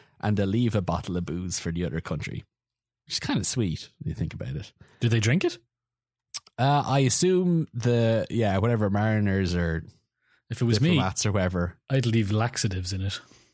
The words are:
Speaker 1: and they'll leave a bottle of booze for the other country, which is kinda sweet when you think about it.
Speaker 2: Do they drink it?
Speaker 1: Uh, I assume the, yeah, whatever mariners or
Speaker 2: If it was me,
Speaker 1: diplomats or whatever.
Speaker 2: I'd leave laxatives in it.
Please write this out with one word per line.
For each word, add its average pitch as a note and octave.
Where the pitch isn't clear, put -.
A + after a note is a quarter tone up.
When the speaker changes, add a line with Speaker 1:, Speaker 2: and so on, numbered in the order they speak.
Speaker 1:
and G#2
they'll G2+
leave A2
a G2+
bottle F2
of F2
booze F2
for E2+
the F2
other D#2+
country, -
which -
is -
kinda E3
sweet G2
when -
you -
think -
about C3
it. -
Speaker 2:
Do A#2+
they A2+
drink A#2+
it? F4
Speaker 1:
Uh, C#3
I C3+
assume F3
the, A#2
yeah, G2+
whatever G#2+
mariners G2+
or E2
Speaker 2:
If -
it A#2+
was A2
me, E3
Speaker 1:
diplomats G#2
or G#2
whatever. F2+
Speaker 2:
I'd C3
leave A2
laxatives G2
in F#2+
it. F#2+